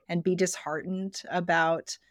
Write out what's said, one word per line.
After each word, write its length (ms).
and 140
be 120
disheartened 840
about 640